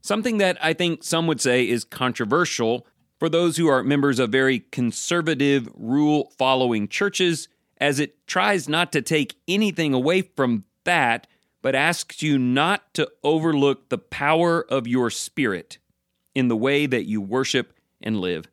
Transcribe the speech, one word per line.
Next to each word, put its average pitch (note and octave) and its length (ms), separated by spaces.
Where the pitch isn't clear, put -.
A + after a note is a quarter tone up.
Something A3 380
that F#3 260
I D#3+ 80
think E3+ 300
some E3 240
would D3+ 140
say B2 280
is A#2 140
controversial B2 1040
for E3 100
those E3 280
who E3 100
are C3+ 160
members C#3 380
of A#2+ 100
very C3 300
conservative, C#3 1120
rule-following C3 1120
churches, F#3 640
as C#3+ 200
it - 300
tries F#3+ 400
not E3 240
to C#3+ 100
take D3+ 320
anything F3+ 440
away D3+ 300
from B2 400
that, C3+ 420
but C3 120
asks D3+ 480
you D3 160
not C#3 560
to D3+ 160
overlook D3 640
the A#2+ 100
power E3 720
of C3+ 160
your A#2+ 240
spirit - 680
in C3 140
the A#2 100
way C#3 300
that B2 200
you G#2+ 140
worship B2 520
and A2 200
live. F2 320